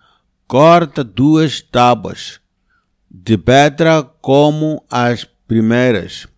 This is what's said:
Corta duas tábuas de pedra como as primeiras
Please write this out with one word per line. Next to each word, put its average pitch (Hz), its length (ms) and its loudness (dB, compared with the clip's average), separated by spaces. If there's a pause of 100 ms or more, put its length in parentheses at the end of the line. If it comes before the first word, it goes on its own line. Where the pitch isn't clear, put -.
(480)
Corta 160 560 2
duas 143 580 0
tábuas - 760 -4 (720)
de 92 260 -2
pedra 147 680 2
como 151 840 -2
as 120 360 -4 (220)
primeiras 113 800 -2 (100)